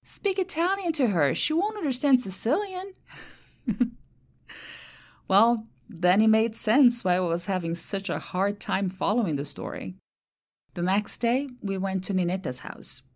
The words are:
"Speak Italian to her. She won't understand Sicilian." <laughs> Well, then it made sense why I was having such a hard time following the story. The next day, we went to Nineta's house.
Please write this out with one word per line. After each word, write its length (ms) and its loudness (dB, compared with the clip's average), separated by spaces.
"Speak 360 -2
Italian 540 0
to 140 2
her. 260 4
She 180 -2
won't 260 0
understand 440 4
Sicilian." 720 -2
<laughs> 300 -2
Well, 400 4
then 320 2
it 60 6
made 280 4
sense 480 4
why 120 2
I 40 2
was 280 -2
having 280 -2
such 340 -2
a 100 -2
hard 400 -2
time 280 -2
following 480 0
the 80 -2
story. 540 -6
The 60 -4
next 360 0
day, 320 0
we 160 -4
went 280 -2
to 80 -2
Nineta's 480 -2
house. 400 -6